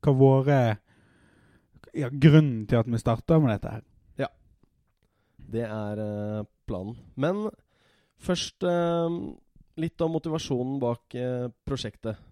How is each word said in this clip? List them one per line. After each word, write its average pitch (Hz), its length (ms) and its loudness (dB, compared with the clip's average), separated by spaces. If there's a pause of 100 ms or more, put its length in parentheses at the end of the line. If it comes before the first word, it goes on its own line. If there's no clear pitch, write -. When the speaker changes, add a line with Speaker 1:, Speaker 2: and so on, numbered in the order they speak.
Speaker 1:
hva 147 80 4
våre, 135 440 6 (1400)
ja, 139 120 -4
grunnen 135 600 6
til 123 80 2
at 113 80 2
vi 117 160 -2
startet 143 400 2
med 139 80 4
dette 107 220 -4
her. 113 100 -12 (400)
Speaker 2:
Ja, 139 60 -4 (1120)
det 113 260 -8
er, 107 380 -8
eh, 104 400 -6 (260)
planen. 101 300 -8 (160)
Men 185 320 -4 (720)
først, - 400 -6
eh, 170 540 0 (680)
litt 165 240 -4
om 160 80 -2
motivasjonen 147 680 -4
bak, 120 360 -4
eh, 123 320 -6 (180)
prosjektet. 113 540 -8 (120)